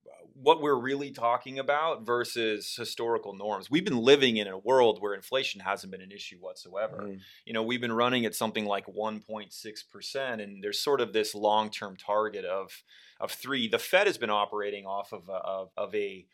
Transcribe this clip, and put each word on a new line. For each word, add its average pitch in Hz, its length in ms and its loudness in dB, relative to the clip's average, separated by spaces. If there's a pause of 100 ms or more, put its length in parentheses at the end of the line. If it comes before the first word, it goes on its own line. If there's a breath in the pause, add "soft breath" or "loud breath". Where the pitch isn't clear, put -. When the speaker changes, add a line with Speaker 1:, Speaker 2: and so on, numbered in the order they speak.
(340)
Speaker 1:
what 147 280 4
we're 143 180 4
really 139 320 -2
talking 127 460 0
about 143 480 0
versus 117 680 0
historical 117 580 -4
norms. 98 380 -4
We've 175 140 2
been 151 120 0
living 120 400 8
in 104 100 0
a 95 100 -8
world 110 440 6
where 101 140 -2
inflation 113 460 -4
hasn't 95 300 -2
been 92 100 -14
an 95 100 -18
issue 101 280 -16
whatsoever. 92 580 -8 (100)
Speaker 2:
Mm. 98 120 -12 (260 loud breath)
Speaker 1:
You 117 80 -10
know, 113 100 0
we've 120 180 0
been 117 100 -2
running 120 340 2
at 107 100 -2
something 110 300 -2
like 101 220 -2
one 107 320 -6
point 107 320 -12
six - 320 -14
percent, 120 580 -6
and 101 220 -12
there's 104 160 -2
sort 139 220 4
of 110 100 0
this 107 220 2
long-term 107 640 0
target 104 480 -2
of, 92 380 -6 (360 soft breath)
of - 120 -4
three. 127 360 -2
The - 120 2
Fed 190 260 4
has 190 140 2
been 113 100 0
operating 104 560 0
off 101 280 -6
of 90 140 -14
a, 95 60 -8
of, 95 420 -6
of 101 200 -4
a 98 380 -4